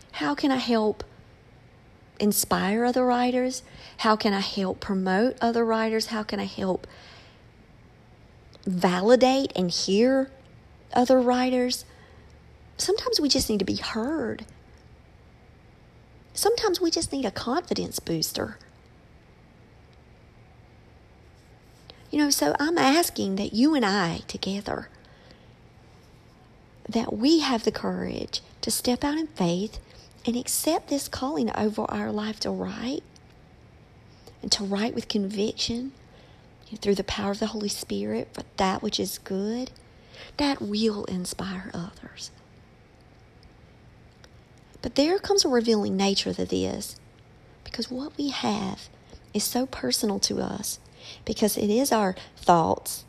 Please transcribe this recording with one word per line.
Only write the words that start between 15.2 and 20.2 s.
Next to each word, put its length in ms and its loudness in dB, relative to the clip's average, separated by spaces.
Sometimes 480 2
we 100 2
just 220 -2
need 120 -2
a 80 -2
confidence 640 -4
booster. 580 -4